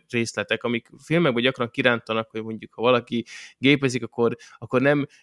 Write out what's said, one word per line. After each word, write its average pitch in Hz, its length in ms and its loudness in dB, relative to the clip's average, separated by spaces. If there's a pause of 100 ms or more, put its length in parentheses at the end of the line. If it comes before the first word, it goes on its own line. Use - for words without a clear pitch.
részletek, 113 540 -2
amik 117 260 -4 (140)
filmekben 147 400 0
gyakran 123 260 0
kirántanak, 113 600 -2
hogy 110 140 -8
mondjuk, 110 300 -12
ha - 80 -10
valaki 120 440 0 (320)
gépezik, 131 460 2
akkor, 117 320 0 (220)
akkor 123 240 -2
nem, 143 260 2 (160)